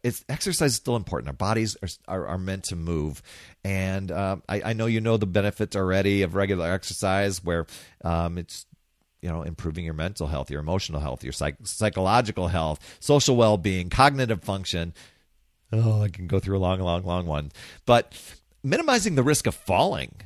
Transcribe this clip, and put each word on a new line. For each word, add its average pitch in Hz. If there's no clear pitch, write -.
it's, 120
exercise 156
is 113
still 120
important. 73
Our 69
bodies 110
are, 90
are, 92
are 90
meant 95
to 92
move. 82
And, 95
uh, 95
I, 104
I 113
know 113
you 113
know 113
the 104
benefits 101
already 98
of 90
regular 95
exercise 95
where, 85
um, 85
it's, -
you 87
know, 82
improving 82
your 80
mental 80
health, 69
your 71
emotional 76
health, 65
your 62
psych-, 71
psychological 101
health, 80
social 143
well-being, 95
cognitive 131
function. 90
Oh, 110
I 101
can 90
go 92
through 95
a -
long, 92
long, 90
long 90
one. 73
But 120
minimizing 220
the 131
risk 143
of -
falling 95